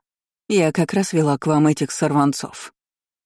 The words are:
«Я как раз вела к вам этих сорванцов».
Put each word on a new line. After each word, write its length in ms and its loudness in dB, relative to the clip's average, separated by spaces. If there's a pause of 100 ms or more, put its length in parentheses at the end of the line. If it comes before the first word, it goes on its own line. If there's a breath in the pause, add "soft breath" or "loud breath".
(500)
«Я 220 2
как 220 -2
раз 200 -2
вела 240 2
к 100 -8
вам 200 4
этих 240 -2
сорванцов». 840 -2 (520)